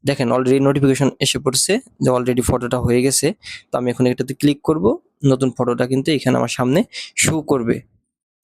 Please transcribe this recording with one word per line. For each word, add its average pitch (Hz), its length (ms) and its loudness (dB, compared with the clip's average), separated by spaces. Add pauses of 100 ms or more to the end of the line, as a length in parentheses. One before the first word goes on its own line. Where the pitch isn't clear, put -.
দেখেন 131 260 0
already 127 280 2
নোটিফিকেশন 139 500 2 (100)
এসে 135 180 -2
পড়ছে 139 400 -2 (220)
যে 131 100 2
already 123 320 0
ফটোটা 123 360 -2
হয়ে 120 240 2
গেছে। 139 300 0 (400)
তো 127 60 -2
আমি 123 120 -2
এখন 127 160 0
এটাতে 123 280 -2
ক্লিক 143 280 0
করব, 190 360 0 (260)
নতুন 131 340 2
ফটোটা 123 280 0
কিন্তু 135 240 -2
এখানে 127 260 0
আমার 123 120 0
সামনে 131 360 0 (320)
শো - 240 0
করবে। 127 400 0 (640)